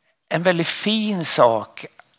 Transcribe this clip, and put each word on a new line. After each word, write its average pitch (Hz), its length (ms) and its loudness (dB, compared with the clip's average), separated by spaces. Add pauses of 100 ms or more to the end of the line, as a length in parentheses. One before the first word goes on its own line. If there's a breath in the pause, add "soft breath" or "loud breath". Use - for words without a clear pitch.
(280)
en 160 140 -2
väldigt 175 260 0
fin 214 560 -2
sak 113 640 2 (320)